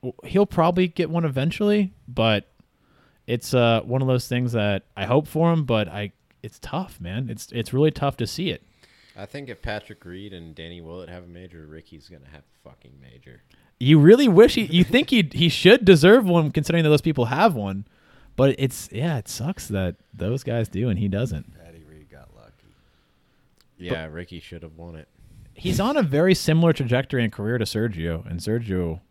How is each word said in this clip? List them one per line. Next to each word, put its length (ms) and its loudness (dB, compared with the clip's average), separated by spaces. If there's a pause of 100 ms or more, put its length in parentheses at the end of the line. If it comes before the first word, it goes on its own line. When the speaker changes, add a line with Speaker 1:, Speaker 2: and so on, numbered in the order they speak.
Speaker 1:
w-, 120 -10 (100)
he'll 220 0
probably 420 0
get 220 -6
one 140 -2
eventually, 680 0 (160)
but 420 0 (760)
it's, 280 -4
uh, 300 4
one 180 -4
of 60 -2
those 180 0
things 260 -2
that 320 -2 (120)
I 80 -6
hope 240 0
for 240 0
him, 120 0
but 220 0
I, 260 -10 (300)
it's 180 -16
tough, 400 -10
man. 300 -8
It's, 220 -14
it's 200 -6
really 200 2
tough 240 -4
to 100 -6
see 240 -8
it. 120 -10 (540)
Speaker 2:
I 100 -16
think 220 -16
if 120 -16
Patrick 440 -12
Reed 280 -16
and 220 -18
Danny 260 -18
Willett 300 -18
have 140 -18
a 40 -20
major, 380 -20
Ricky's 420 -20
gonna 240 -20
have 100 -20
a 280 -20
fucking 320 -20
major. 400 -20 (360)
Speaker 1:
You 200 6
really 300 8
wish 260 8
he, 80 0
you 200 2
think 280 0
he, 220 2
he 180 0
should 340 4
deserve 400 8
one 280 2
considering 320 -2
that 60 4
those 120 4
people 240 0
have 280 2
one, 320 -6 (500)
but 200 2
it's, 360 -6
yeah, 260 -4
it 100 -10
sucks 400 -8
that 280 -4 (180)
those 280 -6
guys 260 -4
do 200 -4
and 100 -2
he 100 -2
doesn't. 440 -6 (100)
Speaker 3:
Patty 240 -20
Reed 240 -20
got 240 -20
lucky. 380 -20 (1040)
Speaker 2:
Yeah, 300 -8
Ricky 340 -14
should 220 -18
have 160 -20
won 160 -18
it. 140 -20 (440)
Speaker 1:
He's 280 -6
on 180 -2
a 40 2
very 320 2
similar 380 2
trajectory 500 -2
in 80 -2
career 280 -6
to 80 -2
Sergio, 640 -6
and 100 -8
Sergio 600 -4 (100)